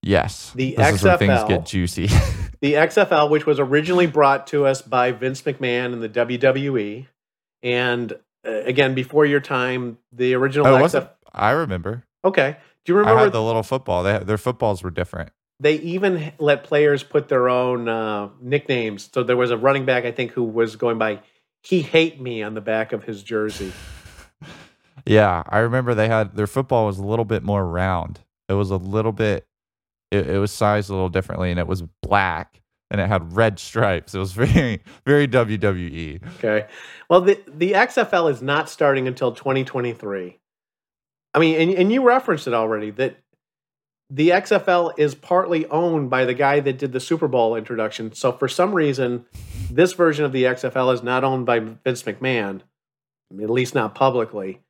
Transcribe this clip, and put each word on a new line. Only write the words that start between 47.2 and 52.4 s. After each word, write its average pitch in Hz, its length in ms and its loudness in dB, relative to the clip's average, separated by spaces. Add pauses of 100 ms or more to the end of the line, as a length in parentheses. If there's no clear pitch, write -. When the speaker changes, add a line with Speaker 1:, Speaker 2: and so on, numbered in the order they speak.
Speaker 2:
Bowl 117 300 2
introduction. 110 560 -6
So 127 200 -2
for 131 160 -4
some 190 260 0
reason, 131 500 0 (460)
this 170 240 2
version 151 320 2
of 135 60 -2
the 127 140 2
X 123 160 -2
F 127 140 -4
L 131 140 2
is 120 120 -2
not 127 220 -2
owned 131 220 0
by 120 140 2
Vince 113 420 -6
McMahon, 107 580 -4 (800)